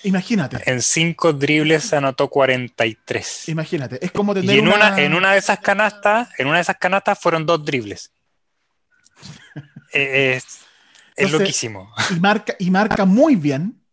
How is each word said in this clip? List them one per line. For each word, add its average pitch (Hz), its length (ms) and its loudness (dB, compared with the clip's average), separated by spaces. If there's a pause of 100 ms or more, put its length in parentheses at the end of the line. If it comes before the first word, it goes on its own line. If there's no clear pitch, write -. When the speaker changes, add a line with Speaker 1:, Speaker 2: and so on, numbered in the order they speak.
Speaker 1:
Imagínate. 185 640 -2
Speaker 2:
En 123 120 -2
cinco 165 500 0
dribles 151 520 2
se 156 120 -2
anotó 139 320 0
cuarenta 127 560 0
y 113 100 -2
tres. - 540 -8
Speaker 1:
Imagínate, 156 560 -6
es 185 80 -8
como 202 220 -2
tener 190 200 0
Speaker 2:
Y - 40 4
en - 100 4
una, 208 240 4
Speaker 1:
una 190 100 -2
Speaker 2:
en 147 120 0
una 190 180 2
de 196 60 4
esas 190 220 0
canastas, 208 680 0 (100)
en 131 80 -2
una 156 100 0
de 175 60 2
esas 180 140 -4
canastas 190 420 -2
fueron 160 280 -2
dos 165 180 0
dribles. 120 480 -8 (1040)
Speaker 1:
<laughs> - 800 -20
Speaker 2:
Eh, 135 420 0
es, 123 80 -8
es - 140 -20 (580)
Speaker 1:
Entonces, 156 240 2
Speaker 2:
loquísimo. 110 540 -6 (160)
Speaker 1:
y 170 100 -2
marca, 208 380 0
y 180 120 -2
marca 208 360 2
muy 247 300 4
bien, 147 440 -2 (120)